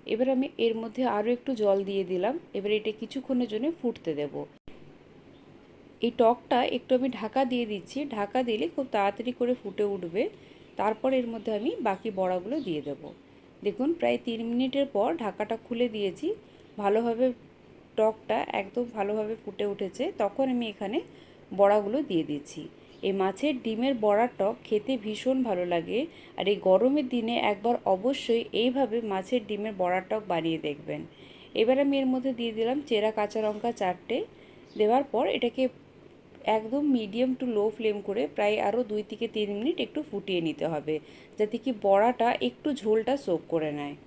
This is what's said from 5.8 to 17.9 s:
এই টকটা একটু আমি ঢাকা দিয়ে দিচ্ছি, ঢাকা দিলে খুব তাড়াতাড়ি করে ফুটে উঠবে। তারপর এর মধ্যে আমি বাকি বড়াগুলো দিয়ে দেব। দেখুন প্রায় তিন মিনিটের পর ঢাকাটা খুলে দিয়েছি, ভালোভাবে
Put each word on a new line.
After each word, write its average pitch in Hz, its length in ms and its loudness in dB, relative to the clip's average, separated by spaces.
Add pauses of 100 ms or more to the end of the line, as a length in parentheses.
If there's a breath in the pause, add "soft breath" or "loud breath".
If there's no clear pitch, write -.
এই 240 60 2 (100)
টকটা 233 380 4 (180)
একটু - 180 -2
আমি 254 140 2
ঢাকা 220 360 -2
দিয়ে 240 200 0
দিচ্ছি, 208 400 -6 (120)
ঢাকা 202 260 0
দিলে 240 220 0 (100)
খুব 269 160 -2
তাড়াতাড়ি 294 480 0
করে 247 220 2
ফুটে 196 220 -4
উঠবে। 190 400 -2 (560 loud breath)
তারপর 220 300 0 (100)
এর 240 80 -2
মধ্যে 226 320 -6
আমি 269 120 0 (160)
বাকি 196 220 -2 (100)
বড়াগুলো 185 360 0 (120)
দিয়ে 151 140 -2
দেব। 143 200 -8 (640 loud breath)
দেখুন 247 340 0
প্রায় 240 260 4
তিন 226 140 -4 (120)
মিনিটের 262 340 2
পর 277 380 0
ঢাকাটা 214 320 -4 (100)
খুলে 240 300 0
দিয়েছি, 202 320 -2 (540 loud breath)
ভালোভাবে 226 440 2 (720)